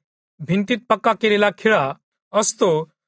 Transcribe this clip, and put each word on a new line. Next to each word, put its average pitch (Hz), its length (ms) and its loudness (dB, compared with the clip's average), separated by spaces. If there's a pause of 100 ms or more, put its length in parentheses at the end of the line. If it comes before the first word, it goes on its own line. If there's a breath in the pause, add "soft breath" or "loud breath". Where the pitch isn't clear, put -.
(380)
भिंतीत 196 400 -2 (100)
पक्का 220 240 0
केलेला 208 460 0
खिळा 160 340 0 (400)
असतो, 190 520 0 (240)